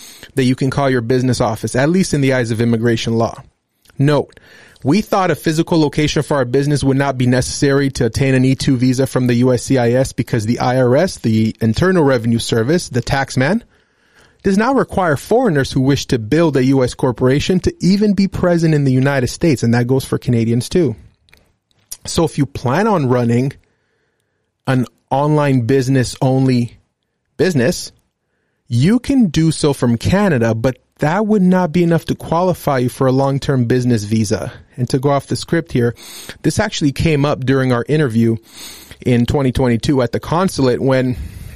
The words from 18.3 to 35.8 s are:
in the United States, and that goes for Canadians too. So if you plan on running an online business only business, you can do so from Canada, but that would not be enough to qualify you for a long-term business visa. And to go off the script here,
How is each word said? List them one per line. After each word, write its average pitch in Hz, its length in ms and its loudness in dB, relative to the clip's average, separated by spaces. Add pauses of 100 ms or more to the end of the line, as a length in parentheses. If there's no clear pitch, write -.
in 143 100 2
the 135 80 2
United 131 360 0
States, - 360 -2
and 117 100 2
that 120 140 0
goes 131 160 0
for - 140 -4
Canadians 117 500 -2
too. 147 280 0 (1120)
So - 200 -2
if - 120 -4
you 143 80 0
plan 160 420 -2
on 165 200 0
running 123 460 0 (1120)
an 127 180 0 (240)
online 143 520 2
business 131 600 0
only 131 560 0 (600)
business, 151 560 0 (720)
you 156 320 2
can 254 280 2
do 160 240 0
so 147 200 0
from 120 260 0
Canada, 147 580 0
but 123 240 -4 (180)
that 180 280 -2
would 208 160 2
not 180 300 2
be 170 120 0
enough 165 220 0
to - 100 -4
qualify 165 640 -2
you 123 100 0
for - 180 -2
a 127 40 2
long-term 135 540 0
business 123 400 0
visa. 107 460 -2 (240)
And 123 140 -4
to 139 100 0
go 143 100 0
off 139 180 0
the - 80 -4
script - 360 -4
here, 117 240 0 (460)